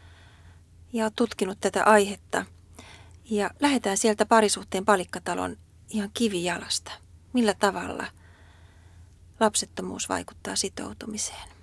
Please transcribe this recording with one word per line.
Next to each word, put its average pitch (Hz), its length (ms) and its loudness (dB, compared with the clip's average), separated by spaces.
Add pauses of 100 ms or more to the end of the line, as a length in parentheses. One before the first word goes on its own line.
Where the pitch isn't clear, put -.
(920)
Ja 226 120 0
oot 214 120 -2
tutkinut 202 440 -2
tätä - 240 0
aihetta. 202 600 2 (840)
Ja 208 200 0 (100)
lähdetään 247 360 2
sieltä 214 300 2
parisuhteen 202 580 2
palikkatalon 185 720 0 (320)
ihan 208 260 -4
kivijalasta. 175 760 -2 (400)
Millä 220 220 4
tavalla 190 520 -2 (1300)
lapsettomuus 185 680 -2
vaikuttaa - 480 -6
sitoutumiseen? - 920 -8 (140)